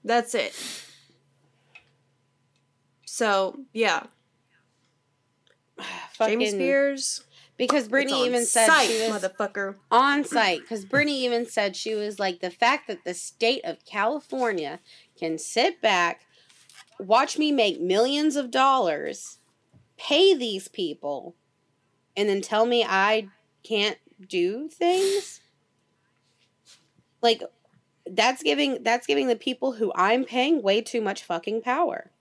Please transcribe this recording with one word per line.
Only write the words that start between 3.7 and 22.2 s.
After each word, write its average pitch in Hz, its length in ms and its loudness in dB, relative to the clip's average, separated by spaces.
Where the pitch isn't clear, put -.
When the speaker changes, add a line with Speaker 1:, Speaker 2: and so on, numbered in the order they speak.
Speaker 1:
yeah. 214 300 0
Speaker 2:
<sighs> - 60 -14
Fucking 220 260 0
Speaker 1:
Jamie 214 120 0
Spears. 277 720 -2
Speaker 2:
Because 254 300 0
Brittany 269 240 0
Speaker 1:
It's 262 100 0
on 247 60 2
Speaker 2:
even 240 180 0
said 226 220 4
Speaker 1:
site, 302 220 6
Speaker 2:
she 226 200 0
was 202 140 -4
Speaker 1:
motherfucker. 196 520 -6
Speaker 2:
on 277 360 4
site, 208 420 0
'cause 208 160 -8
Brittany 277 400 0
even 240 220 0
said 202 320 -2
she 220 180 -6
was 208 240 -6
like, 190 220 -2
"The 180 100 -6
fact 254 360 0
that 196 180 -10
the 180 80 -6
state - 500 -2
of - 220 -10
California 214 960 -4
can 160 200 -4
sit 294 420 -2
back, 180 460 0
watch 220 380 2
me 302 160 2
make 214 260 2
millions 262 560 2
of 254 160 -4
dollars, 233 840 0
pay 370 380 4
these 226 340 -4
people, 151 680 -6
and 208 100 2